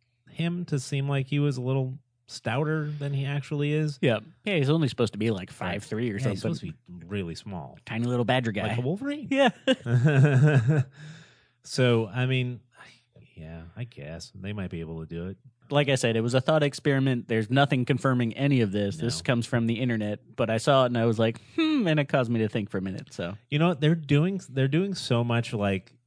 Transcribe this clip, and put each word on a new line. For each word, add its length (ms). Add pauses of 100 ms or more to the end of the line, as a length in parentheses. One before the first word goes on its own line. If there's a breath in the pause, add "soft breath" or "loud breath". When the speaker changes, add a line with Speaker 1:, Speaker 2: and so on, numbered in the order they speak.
(300)
Speaker 1:
him 360
to 140
seem 280
like 200
he 100
was 180
a 60
little 360 (280)
stouter 720
than 140
he 140
actually 460
is. 300
Speaker 2:
Yeah. 160 (260)
Yeah, 120
he's 140
only 180
supposed 240
to 60
be, 120
like, 220
five 320
three 260
or 40
Speaker 1:
Yeah, 40
Speaker 2:
something. 140
Speaker 1:
he's 80
supposed 220
to 100
be 20 (320)
really 300
small. 500
Speaker 2:
Tiny 200
little 180
badger 260
guy. 180
Speaker 1:
Like 100
a 20
Wolverine. 500
Speaker 2:
Yeah. 200 (260)
Speaker 1:
<laughs> 1080 (840 loud breath)
So, 460
I 140
mean, 340 (760 loud breath)
yeah, 260 (140)
I 80
guess. 500
They 180
might 180
be 100
able 200
to 60
do 220
it. 100 (320)
Speaker 2:
Like 180
I 60
said, 200
it 60
was 140
a 80
thought 200
experiment. 640
There's 220
nothing 380
confirming 500
any 240
of 100
this. 280
This 220
Speaker 1:
No. 40
Speaker 2:
comes 220
from 200
the 140
internet, 400 (160)
but 140
I 80
saw 240
it 60
and 100
I 80
was 120
like, 220 (160)
"Hmm," 320
and 100
it 60
caused 260
me 100
to 100
think 180
for 80
a 60
minute, 320
so. 240 (100)
Speaker 1:
You 100
know 100
what? 120
They're 140
doing, 560
they're 180
doing 260
so 300
much, 300
like, 400 (120)